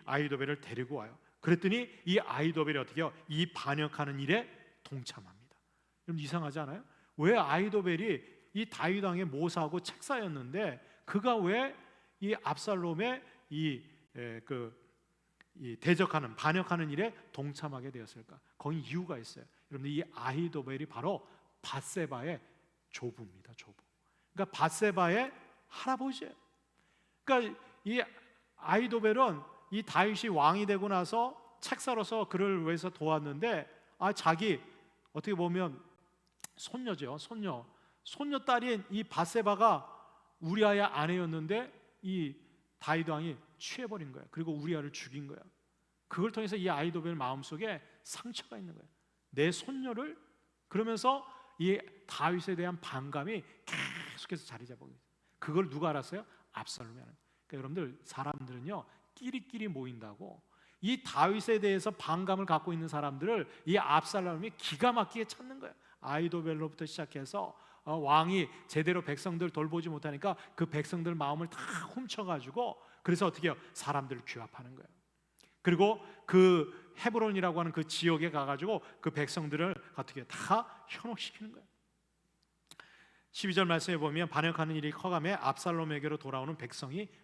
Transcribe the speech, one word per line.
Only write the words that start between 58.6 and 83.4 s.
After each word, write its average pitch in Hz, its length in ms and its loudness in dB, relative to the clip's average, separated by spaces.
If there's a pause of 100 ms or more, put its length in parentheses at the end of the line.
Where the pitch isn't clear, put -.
끼리끼리 233 540 -8
모인다고. 117 760 -10 (380)
이 247 220 0
다윗에 208 560 4
대해서 196 320 2
반감을 190 540 0
갖고 170 280 0
있는 165 160 -4
사람들을 147 600 -2 (160)
이 180 120 4
압살롬이 175 800 2
기가 240 340 2
막히게 226 320 0
찾는 254 380 -12
거예요. - 120 -12 (280)
아히도벨로부터 160 840 -2
시작해서, 151 720 -6 (280)
어, 151 120 -2
왕이 160 500 6 (200)
제대로 175 340 2
백성들 170 480 -2
돌보지 160 400 -2
못하니까 151 460 -4 (200)
그 - 100 2
백성들 170 500 -2
마음을 151 340 -2
다 - 100 -12 (280)
훔쳐가지고, 185 920 -4 (200)
그래서 175 240 4
어떻게 165 240 0
해요? 135 80 0 (160)
사람들을 131 520 -4
규합하는 123 500 -14
거예요. - 120 -20 (720)
그리고 196 440 6 (200)
그 180 760 6
헤브론이라고 202 600 2
하는 165 120 0
그 160 140 -2
지역에 165 460 2
가가지고 147 500 0 (200)
그 156 100 0
백성들을 151 640 -2 (200)
어떻게 - 260 -8
해요? 120 80 -14
다 - 580 0
현혹시키는 - 640 -10
거예요. - 160 -20 (1600)
십이 190 220 0